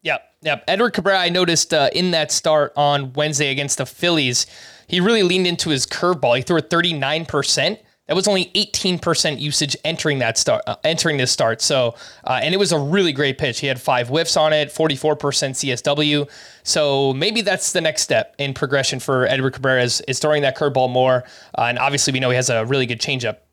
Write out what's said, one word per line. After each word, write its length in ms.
Yep. 200
Yep. 260
Edward 240
Cabrera, 280
I 100
noticed, 440
uh, 200
in 180
that 200
start 460
on 360
Wednesday 380
against 260
the 80
Phillies, 600
he 140
really 220
leaned 220
into 240
his 160
curveball. 520
He 40
threw 160
it 140
thirty-nine 540
percent. 540
That 80
was 120
only 280
eighteen 420
percent 420
usage 440
entering 340
that 180
start, 300
uh, 180
entering 340
this 140
start. 300
So, 320
uh, 180
and 140
it 20
was 140
a 80
really 340
great 240
pitch. 220
He 80
had 120
five 280
whiffs 280
on 160
it, 200
forty-four 460
percent 400
C 140
S 120
W. 420
So 500
maybe 280
that's 320
the 80
next 200
step 380
in 160
progression 440
for 280
Edward 260
Cabrera 300
is, 240
is 100
throwing 240
that 160
curveball 320
more. 340
Uh, 100
and 120
obviously 360
we 60
know 120
he 60
has 120
a 160
really 220
good 120
changeup 380